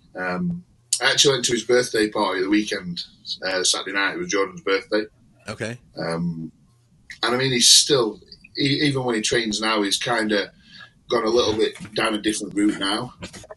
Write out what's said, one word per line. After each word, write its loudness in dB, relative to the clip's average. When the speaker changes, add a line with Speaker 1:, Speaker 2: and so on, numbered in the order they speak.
Speaker 1:
Um, -4
I 2
actually 4
went -2
to -2
his 0
birthday 2
party 0
the -2
weekend, 0
uh, -2
Saturday 0
night. 0
It -6
was -6
Jordan's -2
birthday. 0
Speaker 2:
Okay. -8
Speaker 1:
Um, -4
and, 0
I 0
mean, 0
he's 4
still, 4
e-, 0
even 0
when 0
he 0
trains 0
now, 0
he's 0
kinda 0
gone 2
a 0
little 4
bit 0
down 0
a -2
different -4
route 2
now. -4